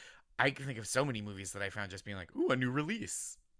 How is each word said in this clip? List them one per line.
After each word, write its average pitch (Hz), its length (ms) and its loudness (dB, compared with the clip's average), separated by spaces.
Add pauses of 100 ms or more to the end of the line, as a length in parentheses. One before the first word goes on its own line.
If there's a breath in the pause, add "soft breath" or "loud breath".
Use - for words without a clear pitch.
(380 loud breath)
I 131 120 6
can 135 160 -4
think 127 120 -4
of 107 80 -6
so 131 180 4
many 117 180 0
movies 98 300 -6
that 98 100 -4
I 98 80 0
found 101 200 -4
just 95 140 -10
being 101 140 -6
like, 87 180 -10
"Ooh, 349 140 4
a 127 60 6
new 127 140 4
release." 151 680 -2 (220)